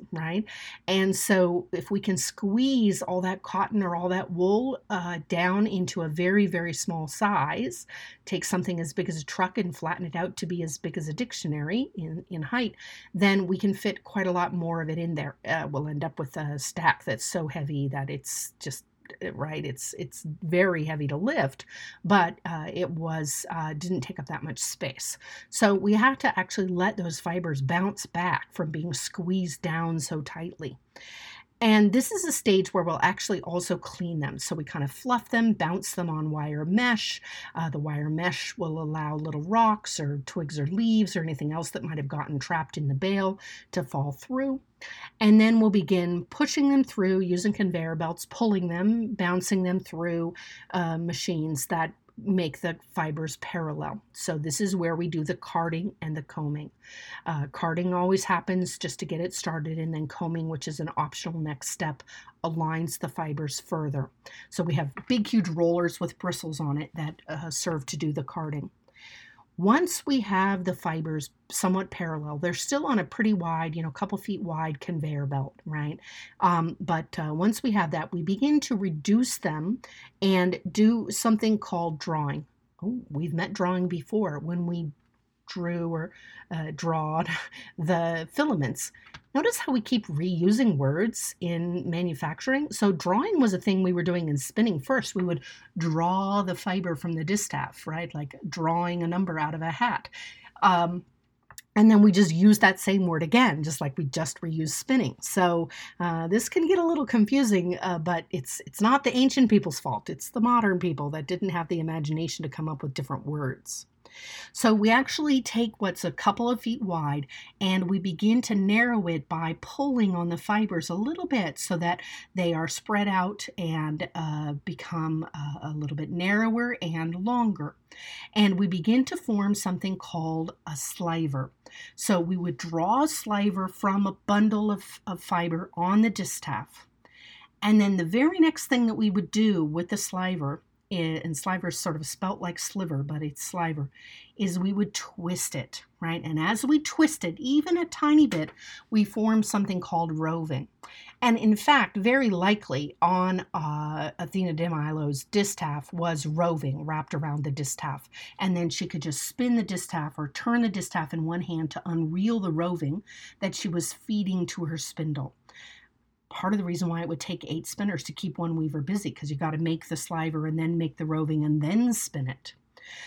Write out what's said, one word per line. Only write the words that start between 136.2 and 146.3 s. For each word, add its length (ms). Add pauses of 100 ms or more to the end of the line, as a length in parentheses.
And 200
then 160
the 80
very 340
next 280
thing 180
that 80
we 160
would 220
do 320
with 260
the 80
sliver 640 (300)
i-, 320
and 140
sliver 320
is 100
sort 160
of 100
spelt 360
like 180
sliver, 440
but 180
it's 220
sliver, 460 (460)
is 240
we 140
would 200
twist 640
it, 280 (160)
right? 240
And 160